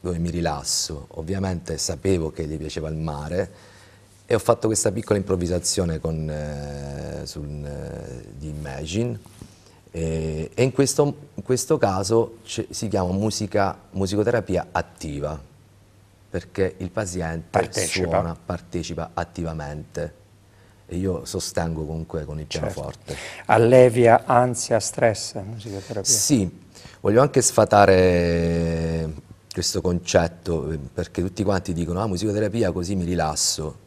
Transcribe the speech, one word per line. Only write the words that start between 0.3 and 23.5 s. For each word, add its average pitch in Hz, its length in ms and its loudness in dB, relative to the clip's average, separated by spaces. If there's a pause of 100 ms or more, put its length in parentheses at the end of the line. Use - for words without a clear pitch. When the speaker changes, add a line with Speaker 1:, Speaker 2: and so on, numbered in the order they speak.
Speaker 1:
Ovviamente 87 640 -4
sapevo 85 540 0
che 80 140 -6
gli 76 120 -6
piaceva 78 320 -6
il 80 80 -4
mare 78 540 -4 (760)
e 120 100 0
ho 104 40 0
fatto - 280 2
questa 107 240 0
piccola 104 260 0
improvvisazione 87 840 -2
con, 78 280 -4
eh, 71 920 -8
sul, 73 420 -10
eh, 71 600 -10 (120)
di 76 120 -10
Imagine, 78 680 -4 (760)
e, 80 600 -4
e - 80 0
in 131 120 4
questo, 139 300 2 (320)
in - 80 -12
questo 127 340 0
caso 101 680 2
c'è, - 260 -6
si 110 200 -6
chiama 92 240 0
musica, 101 680 0 (120)
musicoterapia 98 840 0
attiva, 73 680 -6 (880)
perché 92 500 -4
il 92 120 -8
paziente 87 580 -6
Speaker 2:
Partecipa. 95 600 0
Speaker 1:
suona, 82 360 0
partecipa 82 680 -6
attivamente. 78 1120 -8 (640)
E 87 60 -8
io 92 300 -2
sostengo 82 600 -4
comunque 80 380 -6
con 76 160 -10
il 78 80 -8
Speaker 2:
Certo. 76 220 -4
Speaker 1:
pianoforte. - 460 -10 (320)
Speaker 2:
Allevia 117 800 8